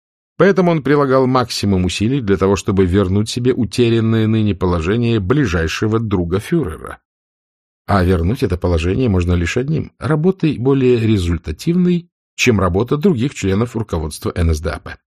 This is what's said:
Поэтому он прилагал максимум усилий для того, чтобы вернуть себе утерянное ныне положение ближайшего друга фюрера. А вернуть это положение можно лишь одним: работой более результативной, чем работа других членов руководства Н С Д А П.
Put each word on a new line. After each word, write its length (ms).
Поэтому 320
он 120
прилагал 440
максимум 580
усилий 380
для 160
того, 180
чтобы 300
вернуть 420
себе 240
утерянное 760
ныне 280
положение 680
ближайшего 800
друга 400
фюрера. 600
А 180
вернуть 380
это 140
положение 540
можно 240
лишь 240
одним: 400
работой 580
более 420
результативной, 1120
чем 220
работа 380
других 360
членов 440
руководства 580
Н 180
С 80
Д 100
А 100
П. 180